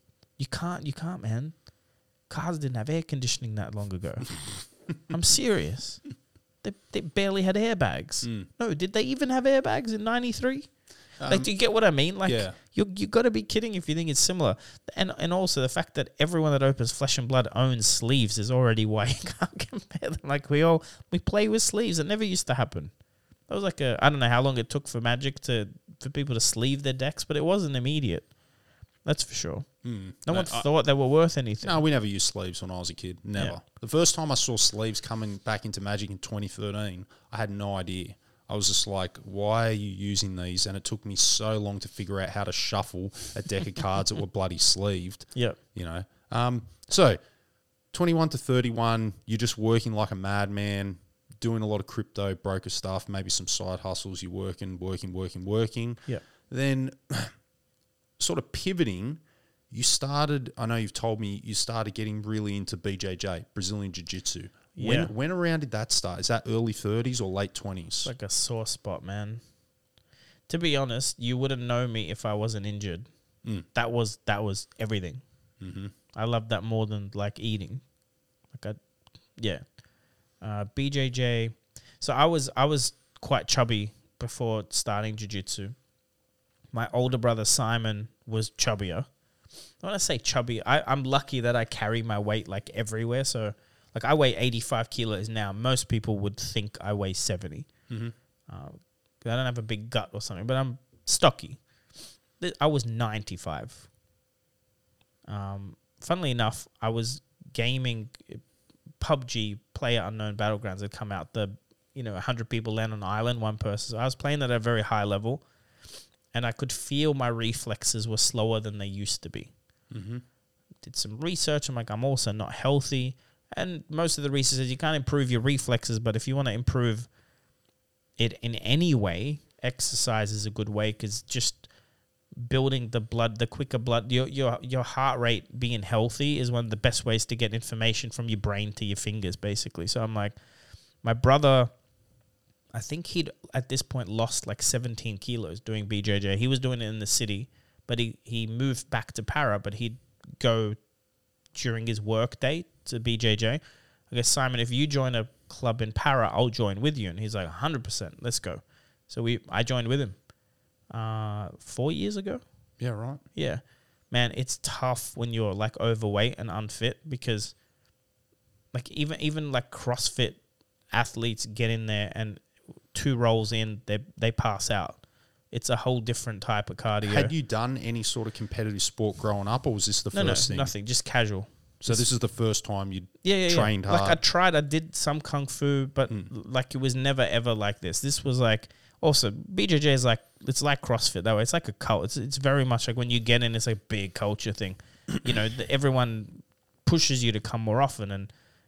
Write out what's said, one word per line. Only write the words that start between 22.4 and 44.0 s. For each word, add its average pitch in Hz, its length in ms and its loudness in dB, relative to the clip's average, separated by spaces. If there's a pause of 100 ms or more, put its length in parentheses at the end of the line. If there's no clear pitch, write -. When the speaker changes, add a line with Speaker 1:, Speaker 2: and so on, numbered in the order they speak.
Speaker 1:
to 131 60 2
happen. 98 380 -2 (580)
That - 60 -4
was 202 100 0
like 170 160 -2
a, 127 200 2
I 139 80 8
don't 147 100 0
know 120 100 4
how 120 120 6
long 135 160 2
it 117 120 -2
took 143 180 -4
for 117 140 -4
Magic 120 400 0
to, 110 260 -2 (320)
for 135 100 -10
people 143 260 -2
to 113 60 0
sleeve 135 420 2
their 135 100 0
decks, 131 320 -4
but 151 100 -2
it 147 80 2
wasn't 170 320 2
immediate. 127 500 0 (800)
That's 151 200 0
for - 100 -10
sure. - 320 -6 (200)
Speaker 2:
Mm. 98 280 -8 (120)
Speaker 1:
No 156 60 0
Speaker 2:
No, 180 80 2
Speaker 1:
one 180 140 0
Speaker 2:
I - 80 -2
Speaker 1:
thought 143 240 4
they 143 80 6
were 139 140 4
worth 160 300 6
anything. 117 300 -2
Speaker 2:
No, 165 140 4
we 156 100 6
never 120 160 4
used 98 200 2
sleeves 92 340 -4
when 92 100 -8
I 90 80 -6
was 90 100 -6
a 87 40 -8
kid. 90 320 -10
Never. 101 260 -2
Speaker 1:
Yeah. 85 80 -10 (220)
Speaker 2:
The 117 80 -10
first 165 260 4
time 156 160 -2
I 131 40 4
saw 120 200 0
sleeves 107 460 2
coming 110 360 -4
back 107 280 -4
into 101 160 -8
Magic 101 300 -4
in 95 80 -8
twenty 104 280 -6
thirteen, 101 580 -6 (260)
I 113 60 -8
had 110 120 -2
no 101 260 -4
idea. 92 400 -6 (340)
I 104 60 -4
was 104 120 2
just - 200 2
like, 95 360 -4
"Why 104 460 0
are - 20 0
you 104 180 -4
using 98 460 -2
these?" 90 300 -2
And 98 100 -6
it 95 80 -8
took - 220 -6
me 101 100 -6
so 110 440 4
long 101 200 -4
to - 80 -12
figure 98 320 -6
out 95 100 -2
how 104 140 -4
to 92 80 -4
shuffle 98 600 -2 (220)
a 104 80 -4
deck 98 240 -2
of 98 80 -8
cards 95 340 0